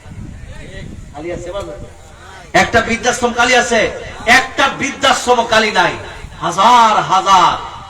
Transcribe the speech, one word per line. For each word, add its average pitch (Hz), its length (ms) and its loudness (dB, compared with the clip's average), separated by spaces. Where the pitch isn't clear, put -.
খালি 160 180 -10
আছে 175 200 -10
বাবা? 190 200 -8
একটা 196 280 4
বৃদ্ধাশ্রম 233 520 -2
খালি 247 240 2
আছে? 220 340 2
একটা 254 420 2
বৃদ্ধাশ্রম 247 680 0
খালি 220 240 2
নাই। 185 220 2
হাজার 214 640 4
হাজার, 185 560 4